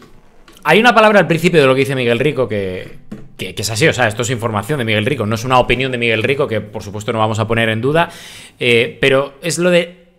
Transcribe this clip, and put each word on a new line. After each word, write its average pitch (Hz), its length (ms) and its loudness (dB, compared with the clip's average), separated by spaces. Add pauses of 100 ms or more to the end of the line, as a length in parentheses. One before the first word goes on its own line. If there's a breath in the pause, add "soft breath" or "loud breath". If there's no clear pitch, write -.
(640)
hay 160 160 4
una 240 160 4
palabra 214 240 4
al 170 80 2
principio 160 340 2
de 135 60 6
lo 131 80 4
que 135 60 2
dice 135 140 -2
Miguel 117 240 0
Rico 131 280 -2
que, 98 500 -8 (400)
que, - 160 -10
que - 80 -10
es 107 80 -6
así, 107 180 0
o 135 60 2
sea, 120 140 2
esto 110 160 -4
es 104 80 -4
información 117 480 -4
de 120 60 -4
Miguel 107 200 0
Rico, 117 200 -2
no 107 100 -2
es 110 80 -6
una 127 160 2
opinión 127 320 0
de 127 60 -4
Miguel 113 260 0
Rico 139 240 -2
que, 107 140 -4
por 107 200 -12
supuesto, 107 320 -8
no 113 60 -2
vamos 110 200 0
a 110 80 0
poner 113 220 0
en 110 120 -2
duda, 160 280 0 (500 loud breath)
eh, 123 400 2
pero 139 420 0
es 165 180 -6
lo 180 100 0
de, 175 380 -2 (120)